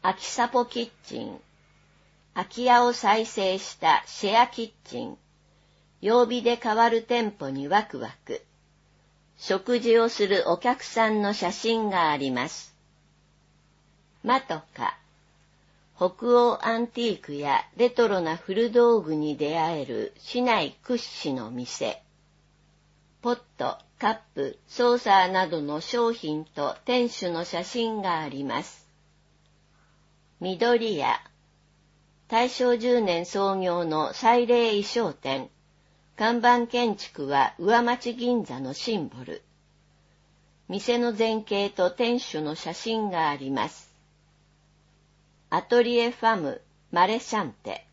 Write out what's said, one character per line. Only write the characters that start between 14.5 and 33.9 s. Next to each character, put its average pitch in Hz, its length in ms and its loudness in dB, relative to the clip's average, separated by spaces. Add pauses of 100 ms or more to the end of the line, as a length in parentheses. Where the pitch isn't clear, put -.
カ。 - 220 -6 (1000)
北 180 320 -2
欧 240 380 4
ア 226 120 0
ン 233 100 -2
テ 233 140 -8
ィ 214 180 -2
ー - 40 -20
ク 143 120 -10
や 143 280 0 (140)
レ 240 120 4
ト 233 180 2
ロ 196 120 2
な 160 160 -2
古 214 360 -2
道 233 280 6
具 156 160 -4
に 151 220 -2
出 151 220 -2
会 160 220 -2
え 131 40 -6
る 110 320 -6
市 - 240 -4
内 214 420 0
屈 - 460 -6
指 131 100 -4
の 110 120 -10
店。 123 500 -8 (1200)
ポ 240 100 -2
ッ 240 80 -2 (180)
ト、 - 200 -4 (220)
カ 214 120 2
ッ 220 80 -4 (140)
プ、 139 340 -6
ソ 240 280 2
ー - 20 -2
サ 226 140 0 (160)
ー 185 40 -4
な 185 160 2
ど 160 140 -4
の 147 200 -4
商 233 300 0
品 156 340 -6
と 147 300 -4 (100)
店 240 240 0
主 180 220 -6
の 170 120 -4
写 175 200 -6
真 220 380 -4
が 175 180 -2
あ 151 100 -8
り 139 140 -8
ま 131 200 -4
す。 - 240 -20 (1500)
緑 220 580 0
屋。 123 220 0 (1080)
大 233 220 2
正 247 280 2
十 240 240 2
年 175 240 0
創 196 320 0
業 175 280 0
の 156 280 -2